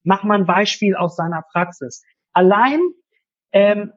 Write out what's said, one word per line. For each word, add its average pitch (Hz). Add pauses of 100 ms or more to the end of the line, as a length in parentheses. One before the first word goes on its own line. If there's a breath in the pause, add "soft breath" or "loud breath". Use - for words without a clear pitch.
mach 196
mal 208
ein 185
Beispiel 196
aus 170
seiner 165
Praxis. 175 (300)
Allein, 208 (760)
ähm, 208